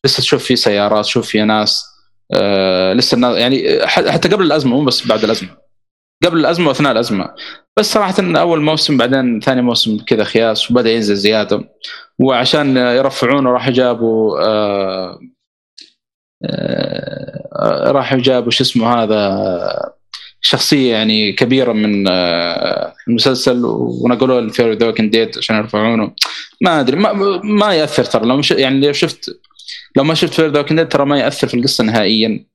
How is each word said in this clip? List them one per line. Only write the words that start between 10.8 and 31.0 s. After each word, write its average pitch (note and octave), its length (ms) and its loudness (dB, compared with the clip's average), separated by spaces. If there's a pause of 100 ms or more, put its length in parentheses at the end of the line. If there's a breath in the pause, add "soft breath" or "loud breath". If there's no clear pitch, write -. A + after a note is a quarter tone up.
ينزل G#2+ 260 0
زيادة، G#2 440 0 (580 loud breath)
وعشان C3 580 2
يرفعونه B2+ 760 0
راح B2 200 0
جابوا، A2+ 720 0
آه، G2 760 -2 (1300 loud breath)
آه، - 1500 -4
راح C3+ 240 0
جابوا B2 360 0
شو B2+ 140 0
اسمه A#2+ 380 0
هذا، G2+ 920 -2 (440 loud breath)
شخصية C3+ 520 2
يعني G#2+ 400 2
كبيرة B2 400 2
من، G#2+ 360 0
آه، E2+ 880 -2 (140)
المسلسل، B2 560 0
ونقلوه A#2+ 760 0
لفير A2+ 320 0
ذا A2 140 0
ووكينج A2 260 0
ديد A2+ 260 0
عشان - 180 -2
يرفعونه. A2 560 0 (480 loud breath)
ما E3 200 2
أدري، B2+ 160 4
ما، G3+ 160 2 (320)
ما G#3 300 2
يأثر D3 300 0
ترى. A2 220 0
لو B2+ 100 2
مش، D3 140 0
يعني C3+ 360 2
لو C#3+ 60 2
شفت، - 480 -4 (560 loud breath)
لو C#3 80 4
ما D#3+ 100 2
شفت D#3+ 200 -2
فير D#3+ 160 2
ذا C#3+ 80 0
ووكينج D#3 220 0
ديد D#3+ 80 0
ترى C#3+ 160 0